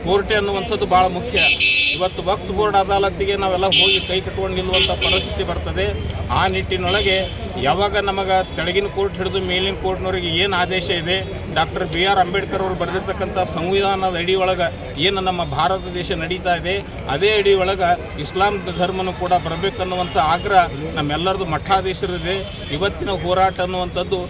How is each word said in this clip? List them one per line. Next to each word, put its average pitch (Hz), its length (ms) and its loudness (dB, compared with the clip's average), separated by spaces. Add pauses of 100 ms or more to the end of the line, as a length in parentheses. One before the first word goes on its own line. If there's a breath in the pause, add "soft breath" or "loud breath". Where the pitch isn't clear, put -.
ಕೋರ್ಟ್ 196 280 2
ಅನ್ನುವಂಥದ್ದು 202 540 0
ಭಾಳ 185 200 6
ಮುಖ್ಯ. 185 320 -2 (560)
ಇವತ್ತು 185 280 -2
ವಕ್ಫ್ 185 340 -2
ಬೋರ್ಡ್ 208 200 2
ಅದಾಲತಿಗೆ 196 600 2
ನಾವೆಲ್ಲ 190 300 0
ಹೋಗಿ 190 420 4
ಕೈ 185 120 0
ಕಟ್ಕೊಂಡು 190 360 -4
ನಿಲ್ಲುವಂಥ 185 340 0
ಪರಿಸ್ಥಿತಿ 185 600 -2
ಬರ್ತದೆ. 170 360 -2 (520)
ಆ 180 80 4
ನಿಟ್ಟಿನೊಳಗೆ 190 680 0 (460)
ಯಾವಾಗ 196 360 2
ನಮಗೆ 190 580 0
ತೆಳಗಿನ 180 300 0 (100)
ಕೋರ್ಟ್ 196 220 -2
ಹಿಡಿದು 185 220 -2 (100)
ಮೇಲಿನ 185 320 0
ಕೋರ್ಟ್ನವ್ರಿಗೆ 185 480 -2 (120)
ಏನು 196 140 0
ಆದೇಶ 175 340 0
ಇದೆ, 175 260 0 (380)
ಡಾಕ್ಟರ್ 165 300 0
ಬಿ 165 200 -2
ಆರ್ 196 140 4
ಅಂಬೇಡ್ಕರ್ 190 440 0
ಅವರು 185 120 -2
ಬರೆದಿರ್ತಕ್ಕಂಥ 180 640 -2 (180)
ಸಂವಿಧಾನದ 190 680 0
ಅಡಿ 185 120 2
ಒಳಗೆ 185 340 2 (380)
ಏನು 196 140 2
ನಮ್ಮ 180 240 0
ಭಾರತ 175 500 0
ದೇಶ 175 180 -6
ನಡೀತಾ 175 420 0
ಇದೆ, 170 200 -2 (360)
ಅದೇ 175 280 4
ಅಡಿ 196 160 6
ಒಳಗೆ 185 360 2 (340)
ಇಸ್ಲಾಂ 202 320 2 (220)
ಧರ್ಮನೂ 185 340 0
ಕೂಡ 175 200 0 (140)
ಬರಬೇಕನ್ನುವಂಥ 180 720 -2
ಆಗ್ರಹ 175 480 4 (320)
ನಮ್ಮೆಲ್ಲರದು 165 480 0
ಮಠಾಧೀಶರಿದೆ. 180 920 0 (360)
ಇವತ್ತಿನ 185 380 -2
ಹೋರಾಟ 185 500 2
ಅನ್ನುವಂಥದ್ದು 180 680 -2